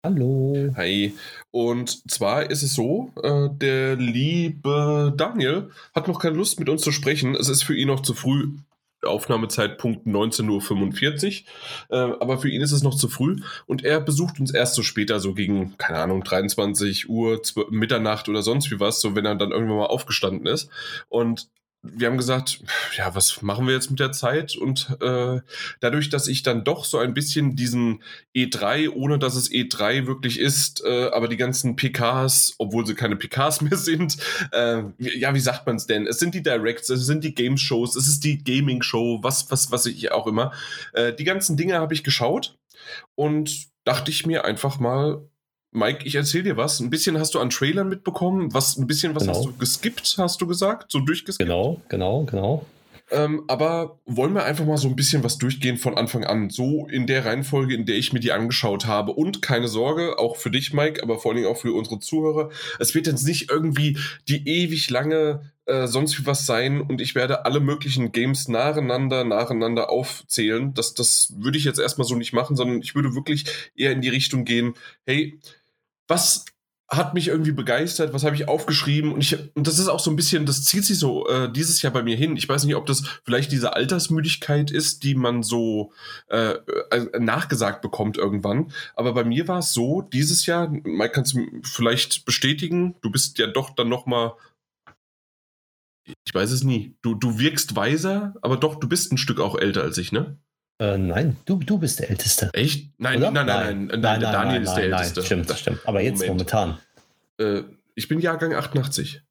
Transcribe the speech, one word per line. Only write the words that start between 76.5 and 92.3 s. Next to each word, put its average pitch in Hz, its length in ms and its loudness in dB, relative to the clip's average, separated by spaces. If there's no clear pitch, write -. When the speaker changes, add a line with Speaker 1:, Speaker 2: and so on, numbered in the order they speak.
Speaker 2:
hat 165 280 0
mich 165 140 2
irgendwie 156 220 2
begeistert, 135 640 0
was 139 120 0
habe 147 100 2
ich 143 120 -2
aufgeschrieben? 151 640 2
Und 143 100 0
ich, 143 140 4
und 143 100 2
das 160 140 4
ist 190 80 4
auch 165 120 2
so 165 120 0
ein 151 40 2
bisschen, 151 300 2
das 139 200 0
zieht 196 200 2
sich 185 140 2
so, - 280 2
äh, 127 240 2
dieses 156 300 2
Jahr 135 100 2
bei 123 120 0
mir 113 120 2
hin. 151 220 2
Ich - 100 -4
weiß 139 180 2
nicht, 147 100 4
ob 147 100 -2
das 139 160 2
vielleicht 135 280 2
diese 120 220 0
Altersmüdigkeit 147 960 0
ist, 151 320 -2
die 139 140 2
man 120 260 2
so, 110 520 0
äh, 110 240 2
äh, 120 260 -2
nachgesagt 113 640 0
bekommt 107 360 -4
irgendwann. 101 540 0
Aber 120 200 0
bei 120 80 2
mir 120 240 0
war 180 100 0
es - 160 -2
so, 135 300 0
dieses 147 420 2
Jahr, 170 240 2
Mike, 104 400 0
kannst 131 240 0
du 123 60 2
vielleicht - 640 0
bestätigen, 170 760 0